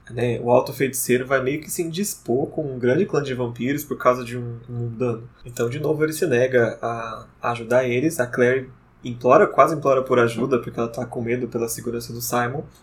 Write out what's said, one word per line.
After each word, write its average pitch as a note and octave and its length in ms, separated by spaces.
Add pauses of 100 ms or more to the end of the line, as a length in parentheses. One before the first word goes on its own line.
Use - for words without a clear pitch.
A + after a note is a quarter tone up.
(100)
né, A#2+ 300
o A#2+ 100
Alto B2+ 220
Feiticeiro B2+ 540
vai C3 160
meio C#3+ 180
que - 100
se - 120
indispor D#3+ 640
com - 140
um C3+ 160
grande B2+ 280
clã D3+ 160
de C3+ 120
vampiros B2 500
por B2 120
causa B2+ 260
de A#2+ 140
um, A#2+ 220 (100)
um B2 40
mundano. A#2+ 560 (160)
Então, A#2+ 240
de C#3 120
novo, D3+ 240
ele D#3 80
se F3+ 140
nega B2 540
a, A2+ 460 (140)
a A#2+ 120
ajudar A#2 320
eles. C3 360
A A#2+ 60
Clary B2 440 (380)
implora, B2+ 380
quase D3+ 280
implora C#3+ 280
por B2 160
ajuda, A#2+ 400
porque - 200
ela A#2 100
tá B2 160
com A#2+ 180
medo A#2+ 260
pela A#2 200
segurança A#2 440
do A#2 80
Simon, B2 420 (200)